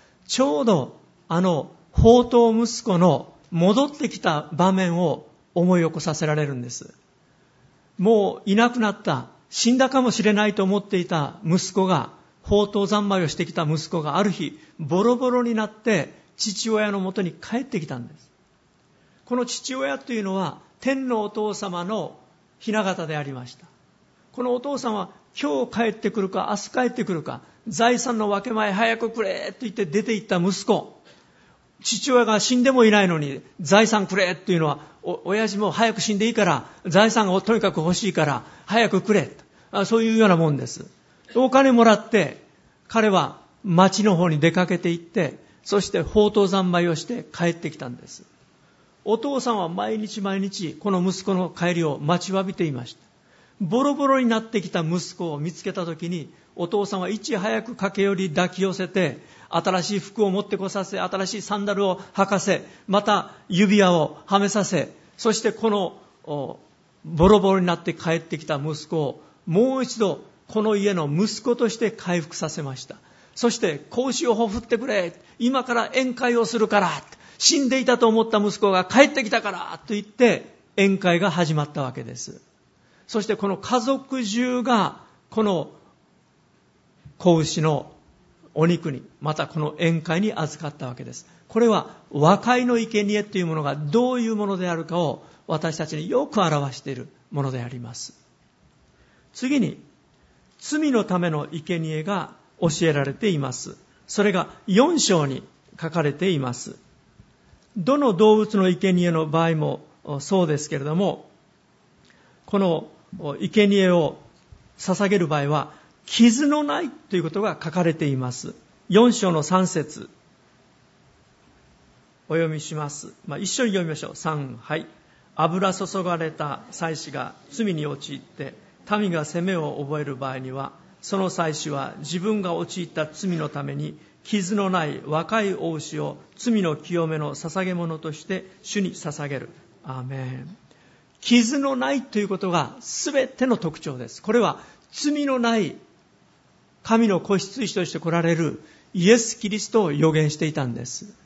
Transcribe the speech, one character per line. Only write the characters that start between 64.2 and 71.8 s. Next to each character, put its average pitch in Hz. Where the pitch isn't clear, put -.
は 196
め 202
さ 196
せ、 143
そ 226
し 214
て 214
こ -
の、 202
お、 147
ボ 160
ロ 208
ボ 190
ロ 190
に 180
な 175
っ 165
て 165
帰 165
っ 165
て 160
き -
た 156
息 147
子 170
を、 147
も 233
う 262
一 -
度 185
こ 214
の 214
家 202
の 165
息 175
子 240
と 240
し -
て 220